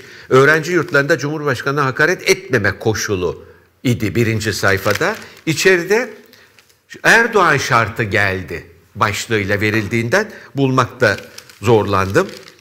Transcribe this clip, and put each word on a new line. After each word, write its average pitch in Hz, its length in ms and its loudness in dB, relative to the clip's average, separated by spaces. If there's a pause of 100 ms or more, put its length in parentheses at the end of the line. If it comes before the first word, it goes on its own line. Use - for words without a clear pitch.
(300)
Öğrenci 147 420 4
yurtlarında 147 460 2
Cumhurbaşkanı'na 143 680 -4
hakaret 156 440 0
etmeme 117 500 0
koşulu 98 640 -4 (380)
idi 107 320 -2
birinci 110 380 0
sayfada. 107 640 -2 (300)
İçeride 190 680 0 (880)
"Erdoğan 196 540 4
şartı 117 460 0
geldi" 95 640 -2 (280)
başlığıyla 101 640 -2
verildiğinden 117 720 0 (240)
bulmakta 131 640 0 (440)
zorlandım. 101 640 2 (340)